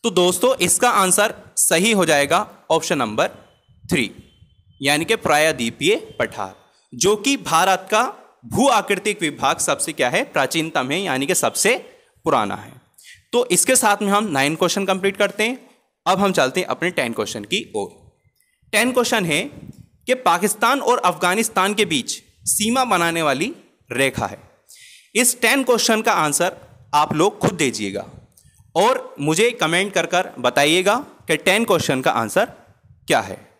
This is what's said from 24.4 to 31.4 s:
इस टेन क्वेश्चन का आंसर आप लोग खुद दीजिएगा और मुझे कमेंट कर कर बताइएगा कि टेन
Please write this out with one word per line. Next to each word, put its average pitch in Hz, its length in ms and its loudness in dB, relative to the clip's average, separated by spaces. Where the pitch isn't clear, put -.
इस 240 260 0
टेन 247 220 2
क्वेश्चन 226 380 2
का 220 140 0
आंसर 165 420 0
आप 151 200 2
लोग 190 240 0
खुद 214 160 0
दीजिएगा 107 500 -4
और 214 440 0
मुझे 160 340 2
कमेंट 190 400 -2
कर 165 140 0
कर 180 320 -2
बताइएगा 156 560 2
कि - 120 0
टेन 208 260 2